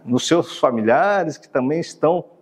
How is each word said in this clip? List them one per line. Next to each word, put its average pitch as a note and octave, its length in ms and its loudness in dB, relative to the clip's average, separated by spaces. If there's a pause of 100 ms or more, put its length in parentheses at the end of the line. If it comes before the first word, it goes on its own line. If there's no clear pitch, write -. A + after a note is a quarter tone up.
Nos B2 220 -2
seus E3+ 320 0
familiares D3 760 2
que - 140 -20
também C#3+ 300 -2
estão E3 440 0 (180)